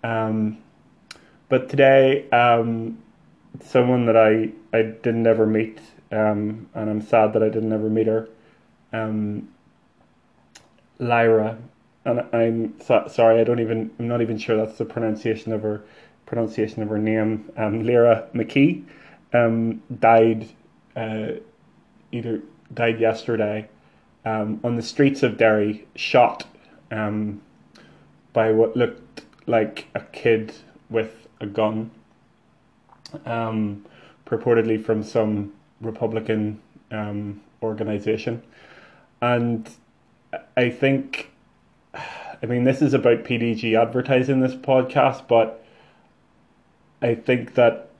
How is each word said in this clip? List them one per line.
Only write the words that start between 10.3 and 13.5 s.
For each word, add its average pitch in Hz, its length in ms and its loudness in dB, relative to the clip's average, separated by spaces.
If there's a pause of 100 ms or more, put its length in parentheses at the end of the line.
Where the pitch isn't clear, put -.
Lyra, 113 580 2 (480)
and 120 160 -2 (100)
I'm 113 500 -2
so, - 280 0
sorry, 113 320 4
I - 20 6
don't 120 160 0